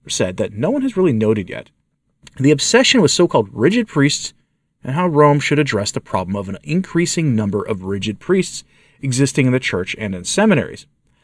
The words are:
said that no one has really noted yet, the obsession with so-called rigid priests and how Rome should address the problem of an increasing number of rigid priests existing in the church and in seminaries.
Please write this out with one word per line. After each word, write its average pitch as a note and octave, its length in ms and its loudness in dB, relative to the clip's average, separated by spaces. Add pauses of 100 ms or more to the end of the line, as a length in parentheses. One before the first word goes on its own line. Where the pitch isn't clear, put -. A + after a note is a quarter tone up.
said F#2 300 -4
that - 160 -4
no B2+ 180 -2
one C#4+ 100 -2
has C4 160 -4
really F3+ 160 2
noted G#2+ 360 0
yet, - 200 -14 (680)
the C#3 140 4
obsession A#3 500 2
with D3 100 4
so-called C3 400 2
rigid F3+ 360 0
priests - 460 -2 (500)
and C3 120 -6
how F3+ 120 0
Rome D3 320 4
should C#3+ 200 0
address A2 320 -2
the - 80 -8
problem F#2 360 -4
of G2 140 -6
an F#2+ 140 -10
increasing E3 720 -2
number G#2 260 0
of F#2+ 220 -6
rigid G2 360 -4
priests - 440 -2 (380)
existing C3+ 460 0
in B2+ 40 2
the B2+ 80 2
church F#2 380 -4
and G#2 180 -6
in F2+ 80 -12
seminaries. F#3 640 0 (360)